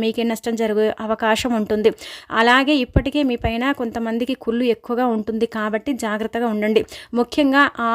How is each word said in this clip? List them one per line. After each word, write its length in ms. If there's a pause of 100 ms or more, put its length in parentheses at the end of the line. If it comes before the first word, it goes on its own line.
మీకే 280
నష్టం 300
జరిగే 260 (200)
అవకాశం 540
ఉంటుంది. 300 (500)
అలాగే 340 (100)
ఇప్పటికే 460
మీ 140
పైన 200 (160)
కొంతమందికి 540 (100)
కుళ్ళు 200 (100)
ఎక్కువగా 320 (100)
ఉంటుంది 300 (100)
కాబట్టి 360 (120)
జాగ్రత్తగా 500
ఉండండి. 280 (360)
ముఖ్యంగా 440 (320)